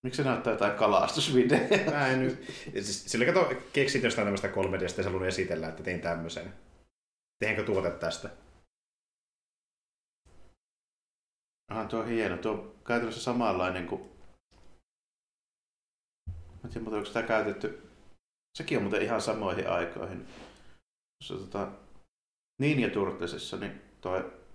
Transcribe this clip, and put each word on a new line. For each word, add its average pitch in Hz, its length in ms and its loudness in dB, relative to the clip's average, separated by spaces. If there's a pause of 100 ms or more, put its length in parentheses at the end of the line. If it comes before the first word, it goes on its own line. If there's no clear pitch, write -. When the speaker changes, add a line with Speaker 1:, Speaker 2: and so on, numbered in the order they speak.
Speaker 1:
Miksi 127 180 -2
se 135 60 2
näyttää 113 240 2
jotain 101 260 2
kalastusvideoa? 127 1120 6
Speaker 2:
Mä 143 160 2
en 131 140 4
nyt. 131 180 0 (360)
Ja 101 100 -2
siis, 101 200 -6
sillä 120 220 2
kato, 165 260 4 (200)
keksit 135 300 4
jostain 110 240 2
tämmöistä 101 220 0
kolme 95 320 0
D, 90 80 0
sitten 92 160 -2
se 98 40 0
halunnut 92 200 0
esitellä, 85 400 -2
että 82 140 -10
tein 90 180 -2
tämmöisen. 82 540 -4 (920)
Tehdäänkö 107 280 0
tuote 95 180 2
tästä? - 400 -4 (3500)
Speaker 1:
Aha, 107 140 -4
tuo 113 160 -4
on 113 80 -4
hieno. 107 280 0
Tuo 107 160 -2
on - 220 -6 (120)
käytännössä 117 360 0
samanlainen 92 640 0
kuin 95 160 -6 (2250)
Mä - 40 -8 (320)
en 113 60 -10
tiedä, 113 140 -8
mutta 110 120 -4
onko 104 100 -2
sitä 113 160 -2
käytetty... 107 680 0 (680)
Sekin 151 200 -2
on 101 40 0
muuten 98 200 0
ihan 110 180 0
samoihin 92 480 -2
aikoihin. 87 580 -4 (1000)
Tuossa, 95 180 -8
tota, 98 260 -6 (880)
Ninja 139 300 2
Turtlesissa, - 680 -2
niin - 260 -8 (180)
toi 92 320 -4 (220)